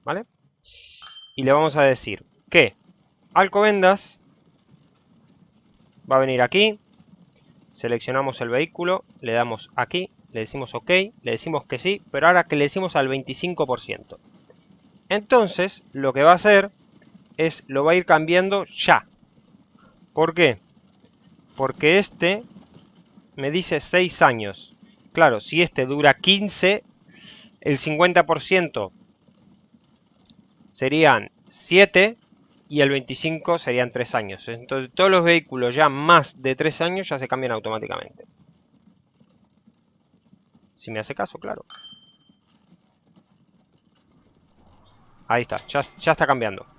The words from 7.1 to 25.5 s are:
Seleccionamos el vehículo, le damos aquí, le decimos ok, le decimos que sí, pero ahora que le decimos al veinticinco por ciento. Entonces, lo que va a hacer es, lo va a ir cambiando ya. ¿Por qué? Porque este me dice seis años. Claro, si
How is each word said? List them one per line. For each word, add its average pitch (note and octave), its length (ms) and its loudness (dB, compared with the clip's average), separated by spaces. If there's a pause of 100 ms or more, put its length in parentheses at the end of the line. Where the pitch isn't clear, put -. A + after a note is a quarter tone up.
Seleccionamos B2+ 720 -6
el A#2 80 -6
vehículo, E3+ 560 -4 (140)
le A2+ 140 -6
damos A#2 420 -4
aquí, F3 340 -6 (220)
le A#2 80 -10
decimos B2 340 -10
ok, - 160 -12
le F#3 420 -2
decimos D3 360 -6
que B2+ 100 -8
sí, G3 320 -4
pero C#3+ 160 -2
ahora F3 200 4
que D#3 100 -6
le C#3+ 80 2
decimos F3+ 320 -4
al C3+ 140 0
veinticinco C3+ 580 -6
por B2 120 -4
ciento. - 400 -14 (880)
Entonces, G#3 840 0
lo C3+ 220 -4
que C#3 100 2
va D#3+ 80 10
a F3+ 40 10
hacer G3+ 360 4 (680)
es, D#3+ 300 -2
lo C3+ 160 -2
va D#3+ 80 4
a F3 40 4
ir F3+ 120 0
cambiando F3+ 580 2
ya. - 420 0 (1040)
¿Por D#3+ 200 0
qué? D3+ 260 2 (960)
Porque D3 420 0
este G3 460 -2 (960)
me C3+ 120 -6
dice E3 300 -4
seis F3+ 420 -2
años. A2+ 540 -2 (380)
Claro, C3+ 260 4
si D#3 220 -4